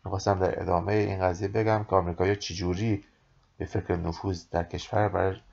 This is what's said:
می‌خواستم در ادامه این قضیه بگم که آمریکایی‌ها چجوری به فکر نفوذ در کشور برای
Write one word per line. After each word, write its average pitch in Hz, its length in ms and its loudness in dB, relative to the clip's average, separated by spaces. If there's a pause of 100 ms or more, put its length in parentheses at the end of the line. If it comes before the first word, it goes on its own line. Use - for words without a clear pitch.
می‌خواستم 95 340 0
در 92 220 0
ادامه 90 320 2
این 101 280 2
قضیه 92 260 0
بگم 107 420 2
که 95 60 2
آمریکایی‌ها 92 400 2
چجوری 95 720 -2 (520)
به - 80 -4
فکر 92 300 -2
نفوذ 85 560 -4
در 87 120 0
کشور 104 440 -2
برای 92 300 0 (160)